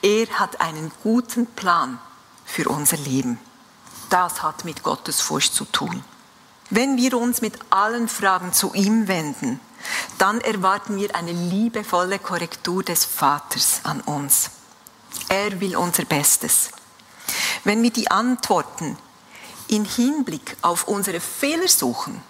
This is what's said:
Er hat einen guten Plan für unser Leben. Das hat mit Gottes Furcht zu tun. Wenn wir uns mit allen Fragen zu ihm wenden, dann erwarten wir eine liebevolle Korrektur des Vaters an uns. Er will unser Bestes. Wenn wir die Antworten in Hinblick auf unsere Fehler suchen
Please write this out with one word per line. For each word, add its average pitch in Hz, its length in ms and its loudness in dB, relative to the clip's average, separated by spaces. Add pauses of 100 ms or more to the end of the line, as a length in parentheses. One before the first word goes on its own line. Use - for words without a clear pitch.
Er 220 260 4 (120)
hat 196 200 -2
einen 156 320 -4 (120)
guten 233 420 2
Plan 160 540 0 (460)
für - 220 -4
unser 147 300 0
Leben. 139 420 0 (680)
Das 180 320 2
hat 156 240 -4
mit 160 160 -8
Gottes - 400 -2
Furcht - 320 0
zu - 120 -2
tun. - 380 -4 (680)
Wenn 254 260 2
wir 254 200 2
uns 240 240 0
mit 214 160 -4 (140)
allen 220 360 2
Fragen 185 460 0
zu - 220 0
ihm 208 320 4
wenden, 170 520 -2 (600)
dann 208 200 4
erwarten 202 580 0
wir 202 180 -2
eine 170 160 -4
liebevolle 190 880 0
Korrektur 180 640 -2
des - 220 0
Vaters - 800 0
an 147 180 -4
uns. 143 500 0 (760)
Er 196 320 0
will 185 140 -2
unser 170 300 0
Bestes. - 640 2 (960)
Wenn 208 180 4
wir 233 80 6
die - 220 0
Antworten 196 880 0 (680)
in 214 160 2
Hinblick 247 760 -2
auf 175 260 0
unsere 202 320 -2
Fehler 330 480 -2
suchen - 640 0